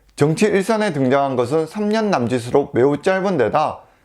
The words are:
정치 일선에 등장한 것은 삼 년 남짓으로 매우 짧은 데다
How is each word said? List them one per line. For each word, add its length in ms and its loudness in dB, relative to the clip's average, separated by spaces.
정치 300 2
일선에 460 0
등장한 440 0
것은 320 -2
삼 220 -6
년 200 0
남짓으로 640 0
매우 280 2
짧은 360 0
데다 440 0